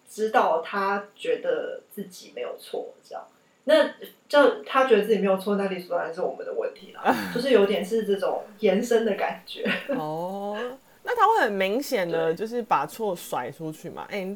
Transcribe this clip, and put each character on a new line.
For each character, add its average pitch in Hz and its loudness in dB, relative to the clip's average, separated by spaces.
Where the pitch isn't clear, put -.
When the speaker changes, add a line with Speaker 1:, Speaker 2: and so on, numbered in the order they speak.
Speaker 1:
知 214 -4
道 190 4
他 202 -2
觉 - -2
得 165 -4
自 196 -10
己 - -20
没 - -10
有 - -6
错 - -10
这 - -20
样。 - -10
那 294 6
叫 285 8
他 262 2
觉 240 4
得 202 6
自 208 2
己 196 2
没 190 0
有 190 4
错， 202 -2
那 196 -2
理 185 -4
所 175 -4
当 170 -2
然 - -8
是 - -6
我 - -2
们 - -12
的 - -8
问 - -4
题 - -20
啦。 214 0
Speaker 2:
<laughs> 190 -6
Speaker 1:
就 247 -2
是 262 2
有 196 8
点 202 2
是 220 0
这 196 2
种 175 -2
延 202 4
伸 226 2
的 208 2
感 - -4
觉。 - -6
Speaker 2:
哦， 196 -4
那 370 -4
他 440 4
会 427 6
很 226 2
明 196 0
显 185 0
的 165 2
Speaker 1:
对。 165 2
Speaker 2:
就 196 -6
是 240 -4
把 151 2
错 202 -4
甩 131 -6
出 156 -10
去 156 -12
嘛？ - -12
哎， 190 -6